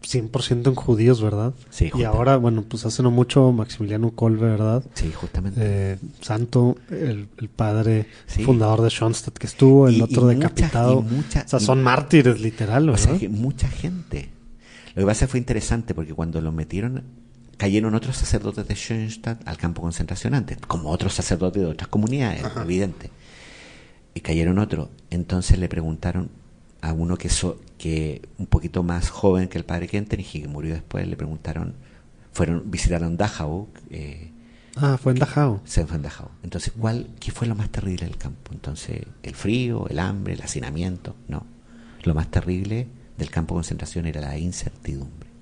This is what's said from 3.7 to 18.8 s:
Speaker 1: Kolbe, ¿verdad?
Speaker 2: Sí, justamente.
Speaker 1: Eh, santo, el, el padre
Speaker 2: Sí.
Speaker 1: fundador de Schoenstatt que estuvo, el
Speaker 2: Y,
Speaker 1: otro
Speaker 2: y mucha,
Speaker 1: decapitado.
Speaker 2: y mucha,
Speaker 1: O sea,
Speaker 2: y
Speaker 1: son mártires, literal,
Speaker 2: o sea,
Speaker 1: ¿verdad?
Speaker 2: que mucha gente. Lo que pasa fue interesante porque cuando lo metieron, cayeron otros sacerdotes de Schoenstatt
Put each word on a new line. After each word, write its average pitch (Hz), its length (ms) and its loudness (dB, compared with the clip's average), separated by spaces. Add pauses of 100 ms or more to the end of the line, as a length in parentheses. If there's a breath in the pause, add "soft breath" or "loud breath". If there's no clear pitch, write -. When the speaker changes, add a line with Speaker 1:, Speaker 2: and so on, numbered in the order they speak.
Speaker 1:
Kolbe, 113 360 2
¿verdad? 110 360 2 (120)
Speaker 2:
Sí, 80 180 -2
justamente. 90 500 -4
Speaker 1:
Eh, 98 340 0 (220)
santo, 120 560 2 (140)
el, 117 480 -4
el 107 120 -10
padre 110 580 0 (200 loud breath)
Speaker 2:
Sí. - 160 -2
Speaker 1:
fundador 110 380 4
de 113 80 4
Schoenstatt - 480 -2
que - 100 -8
estuvo, 135 400 8
el 117 100 8
Speaker 2:
Y, 117 40 6
Speaker 1:
otro 123 300 4
Speaker 2:
y 120 40 6
mucha, 151 140 2
Speaker 1:
decapitado. 131 500 4
Speaker 2:
y 113 140 0
mucha, 143 300 -2
Speaker 1:
O - 40 -10
sea, 135 120 2
Speaker 2:
y 104 40 2
Speaker 1:
son 131 200 4
mártires, 127 580 6
literal, 113 480 2
Speaker 2:
o 110 80 4
sea, - 160 2
Speaker 1:
¿verdad? 190 80 2
Speaker 2:
que 98 80 -4
mucha 120 400 0
gente. - 600 -6 (680 loud breath)
Lo 92 80 2
que - 20 4
pasa 107 220 4
fue 127 120 0
interesante 117 540 -2
porque 80 200 -6
cuando 80 280 -4
lo 80 100 -2
metieron, 92 520 -6 (520)
cayeron 107 400 2
otros 127 220 -2
sacerdotes 101 500 -2
de 104 80 -2
Schoenstatt 113 720 -6